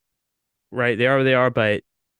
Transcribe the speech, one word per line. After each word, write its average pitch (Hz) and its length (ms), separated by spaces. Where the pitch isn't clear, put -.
right? 120 260
They 120 80
are 135 100
where 135 80
they 131 100
are, 127 160
but 110 340